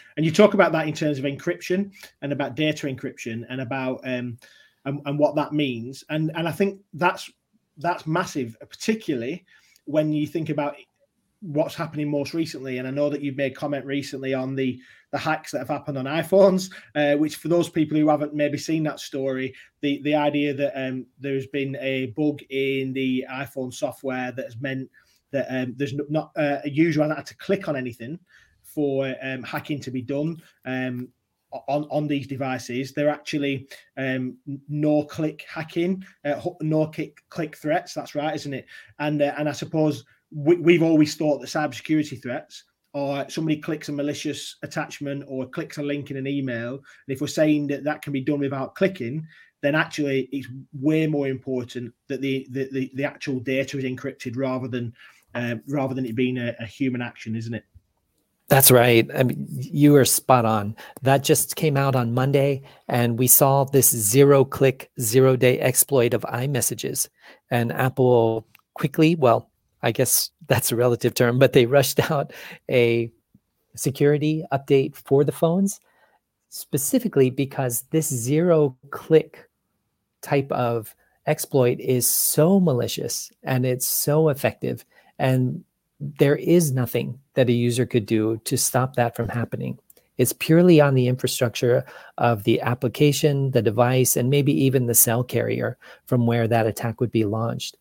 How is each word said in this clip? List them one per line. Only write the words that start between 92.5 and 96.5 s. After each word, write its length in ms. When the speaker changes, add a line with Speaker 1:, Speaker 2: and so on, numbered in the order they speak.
Speaker 2:
application, 880
the 100
device, 560
and 120
maybe 240
even 220
the 80
cell 280
carrier 540
from 200
where 220
that 180